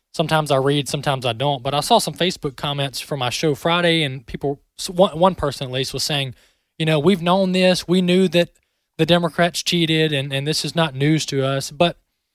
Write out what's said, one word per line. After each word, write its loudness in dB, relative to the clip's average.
sometimes 0
I 4
read, 0
sometimes -4
I -2
don't, -4
but -4
I 0
saw 4
some -2
Facebook -4
comments -6
from -8
my -2
show 0
Friday, 0
and -6
people, -6
s-, -8
one, 2
one 4
person -4
at -10
least -4
was -6
saying, -4
you -2
know, 2
"We've 4
known 2
this, 2
we 2
knew 4
that 2
the 2
Democrats 2
cheated, 0
and, -4
and -4
this -2
is -8
not 0
news 2
to -2
us." -4
But, 0